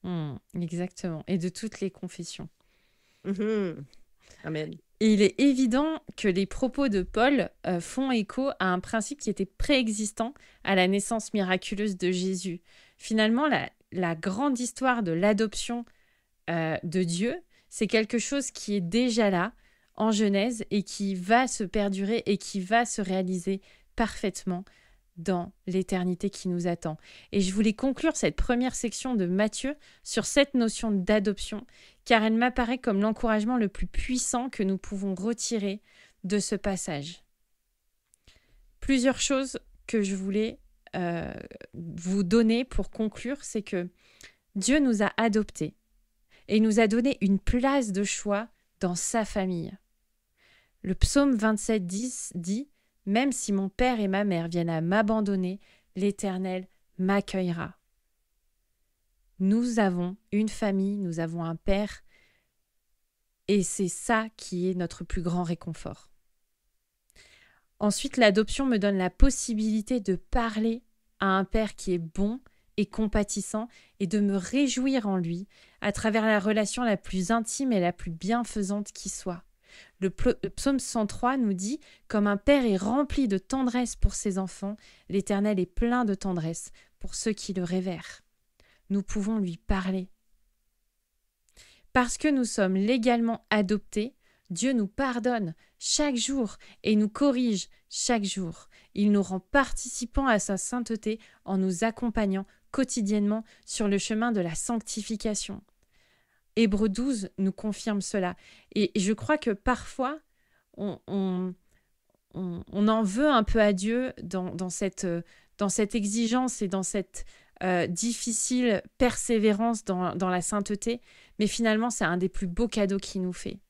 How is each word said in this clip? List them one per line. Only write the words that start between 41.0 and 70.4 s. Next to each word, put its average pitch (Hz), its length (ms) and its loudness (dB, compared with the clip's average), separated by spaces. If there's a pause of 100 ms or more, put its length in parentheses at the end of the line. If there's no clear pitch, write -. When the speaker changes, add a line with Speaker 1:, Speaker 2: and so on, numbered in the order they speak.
Speaker 1:
vous 175 500 -4
donner 226 400 4
pour - 260 -2
conclure, 233 540 -6
c'est 214 180 -6
que 180 260 -4 (680)
Dieu 247 240 4
nous 226 240 4
a - 120 2
adoptés 214 600 0 (720)
et 214 100 4
nous 220 220 6
a 220 80 6
donné 240 320 2
une 196 180 4
place 254 540 2
de 196 100 0
choix 208 460 -2 (320)
dans 180 160 0
sa 220 280 -2
famille. 185 540 -4 (1040)
Le 185 140 -2
psaume 277 400 4
vingt-sept 214 500 0
dix 214 480 -6
dit : « 196 340 -4 (380)
Même 240 260 2
si - 200 -4
mon 196 180 0
père 247 300 0
et 202 80 0
ma 196 160 0
mère 170 240 0
viennent 170 200 0
à 165 140 0
m'abandonner, 202 800 0 (360)
l'Éternel 185 720 -4 (300)
m'accueillera. » 185 800 0 (1600)
Nous 226 380 2
avons 185 380 2 (140)
une 208 200 2
famille, 196 480 0
nous 170 200 -4
avons 165 240 -4
un 165 140 -4
père, 202 480 -2 (1400)
et 202 140 4
c'est 185 260 -2
ça 220 480 -2
qui 180 340 -2
est 185 40 -2
notre 175 300 -6
plus 175 180 -4
grand 175 200 0
réconfort. - 680 -8 (1700)
Ensuite, - 380 0
l'adoption 220 500 6
me 233 120 4
donne 196 200 2
la 185 120 2
possibilité 220 920 4
de 190 160 0
parler 226 640 -2 (380)